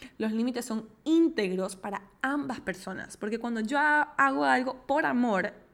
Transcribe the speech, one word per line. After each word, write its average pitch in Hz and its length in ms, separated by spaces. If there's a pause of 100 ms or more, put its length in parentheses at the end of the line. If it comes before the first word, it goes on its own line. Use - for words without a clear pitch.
(180)
Los 220 140
límites 240 320
son 220 240 (160)
íntegros 196 720
para - 320 (140)
ambas 269 380
personas, 185 560
porque 208 220
cuando 233 220
yo 233 180
ha-, 294 380
hago 277 280
algo 254 420
por 302 180
amor, 240 480 (220)